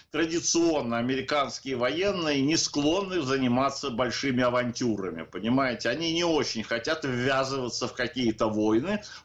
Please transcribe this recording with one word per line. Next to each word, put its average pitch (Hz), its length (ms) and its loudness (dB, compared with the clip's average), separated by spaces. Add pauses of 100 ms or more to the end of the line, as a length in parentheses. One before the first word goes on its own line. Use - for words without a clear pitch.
(120)
традиционно, 160 880 2
американские 131 760 -2
военные 151 680 0
не 156 160 2
склонны 170 640 0
заниматься 131 640 0
большими 123 540 0
авантюрами, 117 800 0
понимаете? 117 640 0
Они 160 240 -2
не 170 100 0
очень 151 400 0
хотят 147 420 -2
ввязываться 131 840 -2
в - 60 -14
какие-то 120 540 0
войны, 110 540 2 (220)